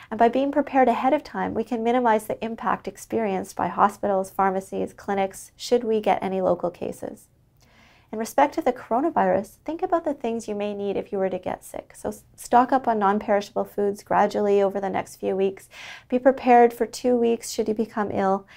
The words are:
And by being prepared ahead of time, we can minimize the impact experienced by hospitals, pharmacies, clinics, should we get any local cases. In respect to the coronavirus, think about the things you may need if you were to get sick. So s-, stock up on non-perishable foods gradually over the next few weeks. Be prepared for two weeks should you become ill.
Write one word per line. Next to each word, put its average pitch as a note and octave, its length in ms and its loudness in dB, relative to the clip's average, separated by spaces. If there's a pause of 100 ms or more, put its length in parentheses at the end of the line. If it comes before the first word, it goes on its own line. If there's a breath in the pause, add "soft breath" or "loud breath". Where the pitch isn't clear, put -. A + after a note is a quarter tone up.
(100)
And A3 80 -4
by A#3 100 6
being C4+ 220 0
prepared C#4 380 2
ahead A#3 240 2
of D4 100 0
time, F#3 320 -6
we A3 80 -2
can A3+ 220 -6
minimize A#3 420 2
the - 180 -6
impact - 440 -4
experienced G3+ 680 -6
by F#3 140 -4
hospitals, G3 600 0
pharmacies, F#3+ 640 -2
clinics, G3 600 -6
should A#3+ 300 0
we A3 160 0
get G#3 200 0
any F#3+ 200 -4
local F3+ 300 0
cases. - 580 -12 (840 soft breath)
In G#3+ 80 -8
respect C#4 360 0
to D#4+ 80 -4
the B3+ 100 2
coronavirus, A3 920 0
think D#4 160 -6
about E4 240 -2
the C#4+ 80 -2
things A3+ 340 -6
you G#3 60 -6
may G#3 180 -4
need G3+ 240 -4
if - 160 -6
you G3+ 60 -4
were F#3+ 100 0
to F3+ 100 -4
get - 240 -8
sick. - 320 -16
So - 140 -10
s-, - 160 -10 (120)
stock B3 360 2
up C4 160 0
on A3 100 0
non-perishable G3+ 680 0
foods G3+ 360 -4
gradually G3+ 600 2
over G3 180 0
the G3 80 -4
next - 280 -6
few G3+ 200 -4
weeks. G3 320 -2 (400 loud breath)
Be B3 100 0
prepared B3 540 6
for A#3+ 140 -4
two B3 280 0
weeks A#3 360 0
should G#3+ 180 -2
you G#3+ 60 -2
become A3 360 -4
ill. G3 360 0 (100)